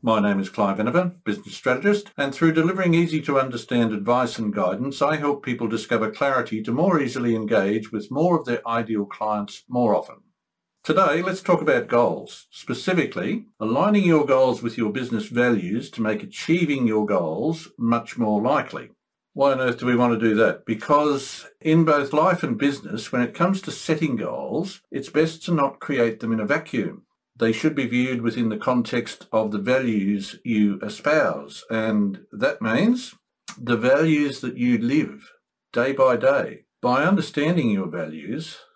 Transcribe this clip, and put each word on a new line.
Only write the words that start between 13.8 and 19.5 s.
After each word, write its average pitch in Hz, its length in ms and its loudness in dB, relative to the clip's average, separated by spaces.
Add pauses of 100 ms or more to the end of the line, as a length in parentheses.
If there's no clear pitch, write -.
your 160 240 4
goals 131 340 4
with 113 160 -6
your 107 140 0
business 117 360 -4
values 117 640 0
to 117 120 -6
make 107 220 -2
achieving 147 600 0
your 107 220 2
goals 101 600 -2 (100)
much 117 400 -2
more 107 240 2
likely. 127 480 -2 (440)
Why 139 180 2